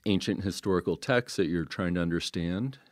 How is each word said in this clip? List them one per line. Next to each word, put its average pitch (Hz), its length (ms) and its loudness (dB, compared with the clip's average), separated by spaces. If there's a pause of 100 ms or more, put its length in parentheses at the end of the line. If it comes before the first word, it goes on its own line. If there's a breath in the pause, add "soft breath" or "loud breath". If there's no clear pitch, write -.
ancient 98 360 2
historical 92 540 0
text 123 400 0
that 95 100 4
you're 82 180 0
trying 87 280 -2
to 87 80 2
understand. 87 800 -2 (120)